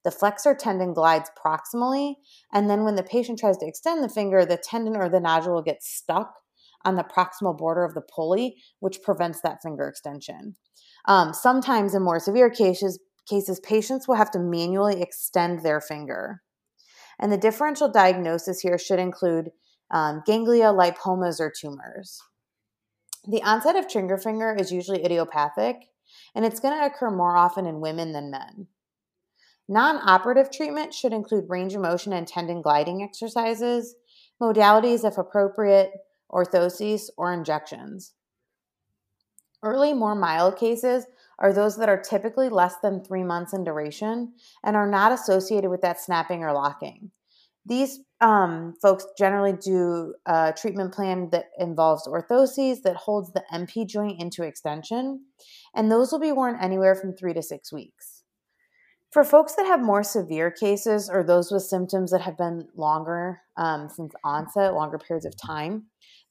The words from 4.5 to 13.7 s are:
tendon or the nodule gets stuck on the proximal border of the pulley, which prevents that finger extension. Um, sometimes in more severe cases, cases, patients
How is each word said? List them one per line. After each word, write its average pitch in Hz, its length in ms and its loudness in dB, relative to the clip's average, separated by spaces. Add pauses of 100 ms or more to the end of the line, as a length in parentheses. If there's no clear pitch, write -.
tendon 220 360 -4
or 190 140 -2
the 180 120 4
nodule 165 420 2
gets 156 260 -6
stuck - 460 -6 (500)
on 190 120 2
the 175 80 -2
proximal 180 520 -2
border 165 280 0
of 160 100 -4
the 160 80 -6
pulley, 190 540 -2 (240)
which 190 220 -6
prevents 170 380 -2
that - 220 -6
finger 143 260 -8
extension. 143 680 -14 (520)
Um, 175 260 6
sometimes 247 600 2
in 190 80 2
more 170 180 0
severe 233 300 4
cases, 190 480 0 (300)
cases, 196 320 -2
patients 220 460 -2